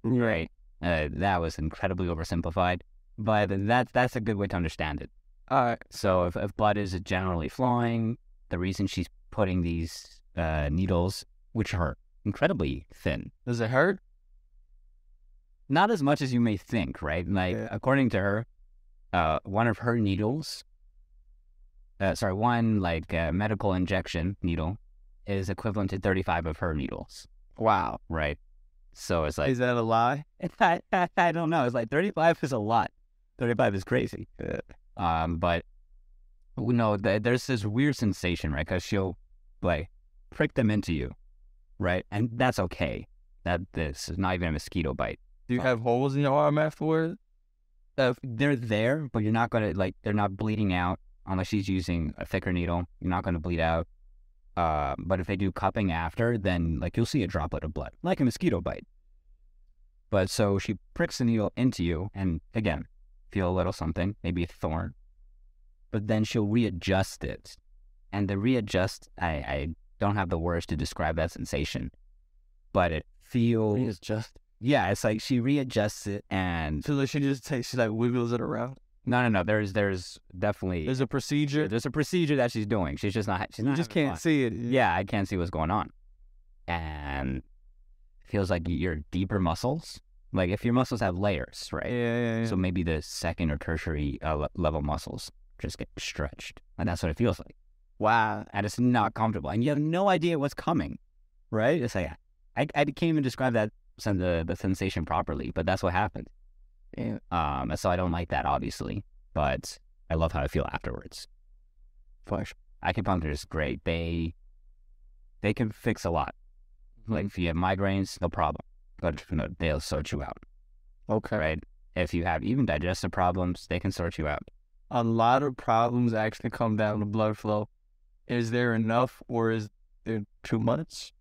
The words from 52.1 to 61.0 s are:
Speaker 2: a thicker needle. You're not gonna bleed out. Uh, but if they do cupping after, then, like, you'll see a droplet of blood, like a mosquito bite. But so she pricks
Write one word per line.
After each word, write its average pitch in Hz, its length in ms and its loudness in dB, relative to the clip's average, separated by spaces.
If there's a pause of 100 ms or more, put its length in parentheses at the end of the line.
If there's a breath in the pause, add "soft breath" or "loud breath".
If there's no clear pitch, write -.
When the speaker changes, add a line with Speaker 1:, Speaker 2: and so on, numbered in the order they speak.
Speaker 2:
a 85 80 -8
thicker 95 280 -2
needle. 87 320 0 (160)
You're 90 100 -2
not 90 120 0
gonna 87 160 -2
bleed 82 220 -2
out. 82 260 2 (720)
Uh, 76 420 0
but 92 220 0
if 90 60 -4
they 101 100 -2
do 95 160 0
cupping 98 400 0
after, 113 460 0
then, 85 420 0
like, 85 160 -4
you'll 113 80 4
see 127 180 0
a 87 40 0
droplet 76 380 -4
of 78 100 -6
blood, - 160 -6 (120)
like 180 160 0
a 139 60 2
mosquito 117 380 0
bite. - 240 -6 (1200)
But 92 220 2
so 101 280 2
she 95 200 -4 (160)
pricks - 240 -2